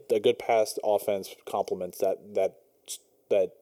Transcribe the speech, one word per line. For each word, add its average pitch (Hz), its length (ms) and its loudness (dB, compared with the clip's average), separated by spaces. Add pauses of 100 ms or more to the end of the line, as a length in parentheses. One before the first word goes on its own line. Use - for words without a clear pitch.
the 110 100 2
good 117 200 2
pass 110 440 2
offense 101 520 0 (120)
complements 92 520 -4
that, - 360 -2
that, 95 220 0 (720)
that 95 320 2